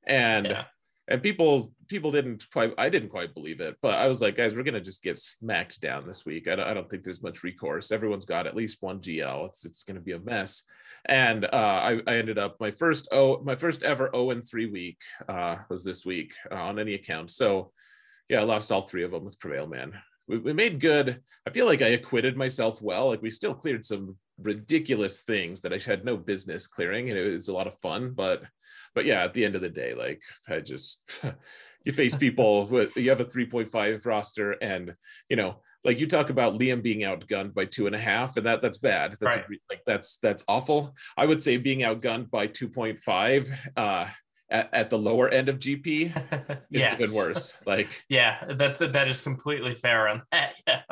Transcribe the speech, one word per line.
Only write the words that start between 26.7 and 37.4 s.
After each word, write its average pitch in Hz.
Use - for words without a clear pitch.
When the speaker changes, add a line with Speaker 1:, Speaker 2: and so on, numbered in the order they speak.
Speaker 1:
and 107
it 95
was 85
a 101
lot 95
of -
fun. 113
But, 92
but -
yeah, 104
at 90
the 120
end 101
of 90
the 90
day, 62
like, 60
I 80
just, -
<laughs> -
you -
face 131
people 110
Speaker 2:
<laughs> 104
Speaker 1:
with, 117
you 123
have 131
a 120
three 120
point 117
five 107
roster, 104
and, 90
you 127
know, 95
like, 123
you 151
talk 151
about 117
Liam 123
being 107
outgunned 98